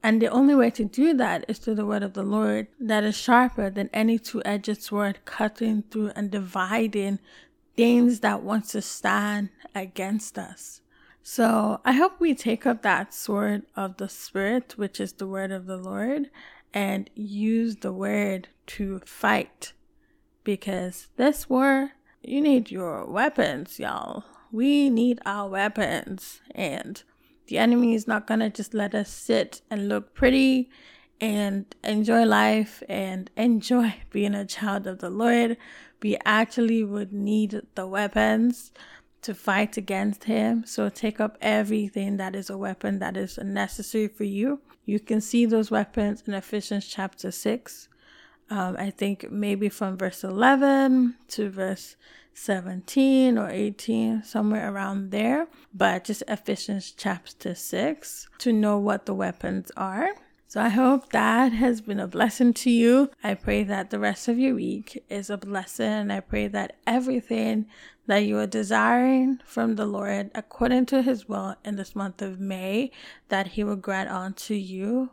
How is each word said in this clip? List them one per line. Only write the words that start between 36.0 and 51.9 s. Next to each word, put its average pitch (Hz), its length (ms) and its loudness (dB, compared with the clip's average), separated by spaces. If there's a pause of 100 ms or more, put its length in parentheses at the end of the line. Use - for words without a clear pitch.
We 208 240 0
actually 226 580 2
would 202 300 -6
need 208 480 0 (140)
the 185 100 -6
weapons 214 880 0 (500)
to 214 120 -8
fight 208 440 -2
against 202 480 -4
him. 226 400 2
So 208 240 -2
take 214 300 -4
up 214 220 -2
everything 208 760 0
that 190 180 -6
is 196 140 -8
a 196 80 -8
weapon 196 420 -4
that 185 180 -4
is 190 200 -6
necessary 202 720 -4
for 208 160 -8
you. 214 380 -2 (240)
You 208 140 -2
can 214 220 0
see 240 240 2
those 220 260 2
weapons 208 540 0
in 202 80 -6
Ephesians 202 540 -6
chapter 190 440 -8
six. - 580 -6 (600)
Um, 190 300 -4
I 196 100 -4
think 202 400 -4
maybe 208 400 -2
from 190 280 -6
verse 185 260 -6
eleven 262 920 4 (140)
to 208 200 -4
verse 190 460 -6 (380)